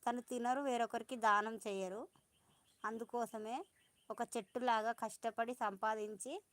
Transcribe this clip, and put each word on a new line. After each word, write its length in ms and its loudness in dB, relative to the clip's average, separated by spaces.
తను 160 0
తినరు, 400 0
వేరొకరికి 540 0
దానం 400 6
చేయరు. 460 -4
అందుకోసమే 720 -4
ఒక 180 -2
చెట్టులాగా 640 2
కష్టపడి 640 -2
సంపాదించి 800 -2